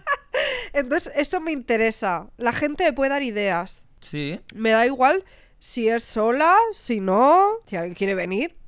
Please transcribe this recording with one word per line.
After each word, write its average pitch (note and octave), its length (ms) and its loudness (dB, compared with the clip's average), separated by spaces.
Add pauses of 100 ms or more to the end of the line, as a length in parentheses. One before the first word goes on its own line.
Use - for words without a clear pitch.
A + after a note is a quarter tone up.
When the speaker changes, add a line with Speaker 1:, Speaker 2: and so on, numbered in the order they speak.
(720)
Speaker 1:
Entonces, C#4 420 -2
eso D4+ 240 -2
me D#4+ 140 -4
interesa. A3 760 -2 (100)
La A#3+ 140 -2
gente D4 320 -2
me D#4 100 4
puede C4+ 180 0
dar C#4+ 120 -2
ideas. G3+ 640 -4 (160)
Speaker 2:
Sí. D3 400 -8 (120)
Speaker 1:
Me A3 180 0
da A3+ 140 4
igual C#4 380 2 (360)
si - 280 -4
es A3+ 160 0
sola, C4 520 2 (180)
si - 260 -4
no, C4+ 520 4 (160)
si G3 100 -8
alguien E3+ 180 -6
quiere G3 200 -2
venir. F#3 420 -4 (100)